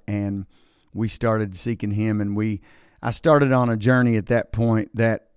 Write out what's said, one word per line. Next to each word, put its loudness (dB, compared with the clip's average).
and -4
we -4
started -2
seeking -6
Him. -2
And -4
we, -2
I -6
started 4
on 2
a 0
journey 2
at -2
that -2
point -2
that -2